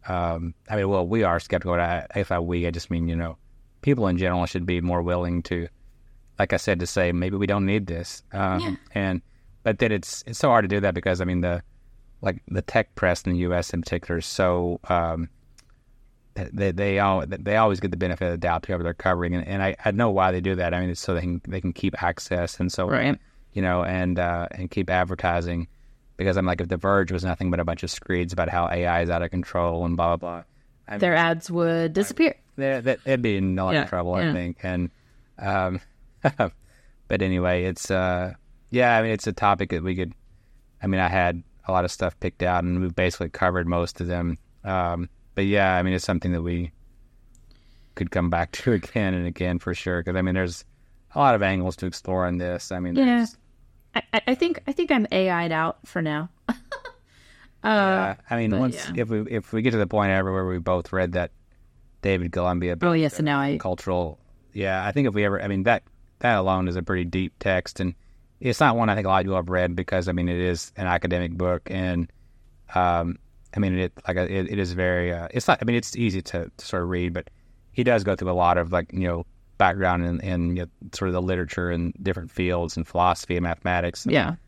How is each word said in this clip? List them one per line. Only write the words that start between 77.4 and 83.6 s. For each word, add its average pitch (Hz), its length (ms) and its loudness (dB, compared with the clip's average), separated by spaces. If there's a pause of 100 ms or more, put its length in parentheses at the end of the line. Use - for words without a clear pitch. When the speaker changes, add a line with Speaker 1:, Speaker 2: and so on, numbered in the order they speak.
Speaker 1:
he 123 120 -2
does 117 200 4
go 98 120 0
through 92 140 -2
a - 20 0
lot 87 240 4
of, 85 160 0
like, 87 180 0
you 92 160 -2
know, 85 200 -2 (320)
background 90 480 4
and, 87 180 -2
and, 87 320 0
you 90 80 -4
know, 85 60 -16 (240)
sort 95 160 -2
of - 20 0
the 90 80 0
literature 90 500 -2
and 85 220 -2 (100)
different 92 280 -4
fields 87 480 0
and 80 100 -4
philosophy 87 480 2
and 87 80 0
mathematics. 87 640 -2